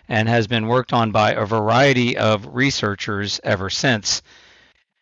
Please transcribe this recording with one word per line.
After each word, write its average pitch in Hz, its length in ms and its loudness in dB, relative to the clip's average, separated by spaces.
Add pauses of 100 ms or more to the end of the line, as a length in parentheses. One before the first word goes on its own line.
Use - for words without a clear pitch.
and 110 180 0
has 117 200 2
been 110 180 -2
worked 120 260 0
on 113 200 2
by 107 220 2
a 113 120 -2
variety 120 720 2
of 107 380 0
researchers 104 880 -2
ever 98 260 -4
since. - 540 -2 (800)